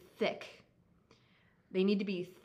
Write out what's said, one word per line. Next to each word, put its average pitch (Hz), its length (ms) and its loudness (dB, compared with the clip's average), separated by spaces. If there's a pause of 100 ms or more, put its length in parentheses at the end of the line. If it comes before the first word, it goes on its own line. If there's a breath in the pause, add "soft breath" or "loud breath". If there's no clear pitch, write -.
(180)
thick. - 440 -4 (1080 soft breath)
They 190 140 2
need 208 140 4
to 208 60 -2
be 180 280 -6 (100)